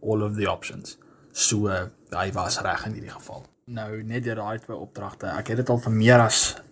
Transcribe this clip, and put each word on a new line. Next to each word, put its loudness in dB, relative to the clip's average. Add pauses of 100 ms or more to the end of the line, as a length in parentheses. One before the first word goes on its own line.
all 0
of -2
the 0
options. -8 (340)
So, 0 (440)
hy -2
was -4
reg -4
in -6
hierdie -12
geval. -16 (200)
Nou, -10
net -6
die -4
raai -6
twee -12
opdragte. -10
Ek -6
het -2
dit 0
al 6
vir 0
meer 8
as, 4 (160)